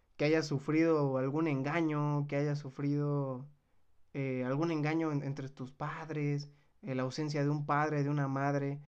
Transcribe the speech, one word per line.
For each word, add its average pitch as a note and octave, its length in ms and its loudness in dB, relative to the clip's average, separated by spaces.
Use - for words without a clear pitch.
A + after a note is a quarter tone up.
que D3 100 0
hayas D3+ 220 4
sufrido D3+ 720 2
algún C#3 300 0
engaño, D3 800 0
que C#3+ 100 -2
hayas D3 220 0
sufrido, C#3+ 840 -2
eh, C3 320 -2
algún C#3+ 260 2
engaño D#3 400 0
en-, C#3+ 120 -2
entre C3+ 260 -6
tus B2+ 220 -12
padres, D3 800 -4
eh, C3 120 -6
la B2+ 80 0
ausencia D3 400 -2
de C#3+ 60 2
un D3 160 0
padre, D3 380 0
de C#3+ 60 0
una D3 180 0
madre. C#3 600 -2